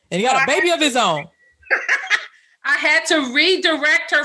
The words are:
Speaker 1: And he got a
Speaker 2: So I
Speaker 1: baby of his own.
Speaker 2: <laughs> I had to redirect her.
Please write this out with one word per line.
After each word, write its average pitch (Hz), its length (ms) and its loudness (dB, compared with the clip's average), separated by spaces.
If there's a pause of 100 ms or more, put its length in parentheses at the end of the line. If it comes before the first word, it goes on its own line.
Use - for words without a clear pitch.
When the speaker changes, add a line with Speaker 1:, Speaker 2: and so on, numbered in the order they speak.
Speaker 1:
And 175 100 -2
he 214 60 0
got 262 100 2
a 269 40 2
Speaker 2:
So 269 120 2
I 339 80 2
Speaker 1:
baby 359 120 2
of 311 80 0
his 285 160 0
own. 170 320 0 (420)
Speaker 2:
<laughs> - 80 0 (880)
I 277 120 0
had 311 280 0
to 285 280 0
redirect 311 760 0
her. 294 140 2